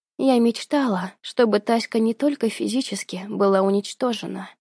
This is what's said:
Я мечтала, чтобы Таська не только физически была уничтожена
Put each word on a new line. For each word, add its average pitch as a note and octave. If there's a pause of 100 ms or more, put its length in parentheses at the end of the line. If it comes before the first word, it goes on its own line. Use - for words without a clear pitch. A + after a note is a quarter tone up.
(180)
Я C4
мечтала, A3+
чтобы G#3+
Таська A#3
не A3+
только C#4
физически G3+
была G3
уничтожена G3 (100)